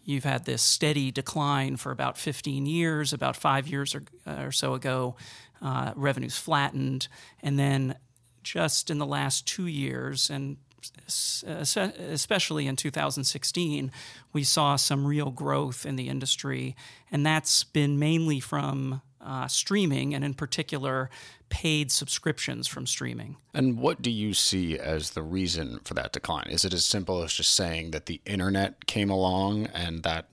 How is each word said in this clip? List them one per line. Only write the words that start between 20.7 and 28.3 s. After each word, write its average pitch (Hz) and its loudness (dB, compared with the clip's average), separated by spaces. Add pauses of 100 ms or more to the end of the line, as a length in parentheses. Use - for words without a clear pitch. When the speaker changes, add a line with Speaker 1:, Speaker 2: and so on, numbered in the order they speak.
Speaker 1:
paid 151 2
subscriptions 131 -2
from 131 -4
streaming. 117 -4 (180)
Speaker 2:
And 131 4
what 147 0
do 120 0
you 107 0
see 87 2
as 78 -2
the 82 -6
reason 80 -2
for - -8
that - -2
decline? - -4
Is - 2
it 92 0
as 87 4
simple 92 0
as 82 -2
just - 4
saying 82 0
that 78 -6
the 85 -8
internet 98 0